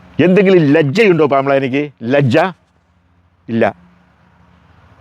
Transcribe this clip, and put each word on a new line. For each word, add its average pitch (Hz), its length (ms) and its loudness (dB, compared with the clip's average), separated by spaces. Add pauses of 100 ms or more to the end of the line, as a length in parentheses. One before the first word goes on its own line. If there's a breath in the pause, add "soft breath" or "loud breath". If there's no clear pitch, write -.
(260)
എന്തെങ്കിലും 185 360 2 (140)
ലജ്ജയുണ്ടോ 165 580 0
പാമ്പ്ലാനിക്ക്? 139 480 -2 (320)
ലജ്ജ 143 240 0 (1120)
ഇല്ല, 113 120 -2 (1400)